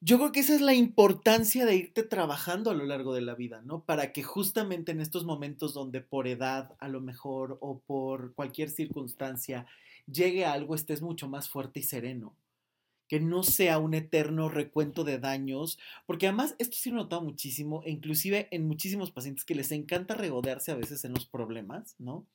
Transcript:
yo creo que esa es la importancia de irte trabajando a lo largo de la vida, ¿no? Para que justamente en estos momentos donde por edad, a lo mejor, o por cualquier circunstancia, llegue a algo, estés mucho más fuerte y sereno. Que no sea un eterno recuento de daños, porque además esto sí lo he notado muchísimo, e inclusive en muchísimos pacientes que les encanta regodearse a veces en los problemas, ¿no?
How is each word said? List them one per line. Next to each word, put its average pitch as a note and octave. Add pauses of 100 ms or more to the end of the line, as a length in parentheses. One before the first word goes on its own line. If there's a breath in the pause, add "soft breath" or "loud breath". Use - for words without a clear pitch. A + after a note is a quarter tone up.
yo G3+
creo D4
que C#4
esa C#4
es C#4+
la C#4
importancia A3+
de G#3
irte F#3
trabajando F3+
a -
lo C#3+
largo C3+
de B2
la A#2+
vida, A2+
¿no? D#3
Para C#3+
que D3
justamente F#3+
en D#3
estos D#3
momentos D3
donde C3
por C3
edad, C3
a C#3
lo C3
mejor, C3
o C3+
por C3
cualquier D3
circunstancia, C3 (420 loud breath)
llegue F3+
a D3
algo, D3
estés D3+
mucho D#3+
más C#3
fuerte C3+
y -
sereno. A#2+ (720)
Que D3+
no E3+
sea F3
un D#3+
eterno D#3
recuento D3+
de C3+
daños, C3+ (260 loud breath)
porque F3
además A3+
esto A#3+
sí B3+
lo A#3+
he G3+
notado E3+
muchísimo, D3+
e D#3+
inclusive D#3
en D#3+
muchísimos F#3+
pacientes C3+
que E3
les C#3
encanta F3+
regodearse C3
a C#3+
veces C3
en B2
los B2
problemas, A2+
¿no? B2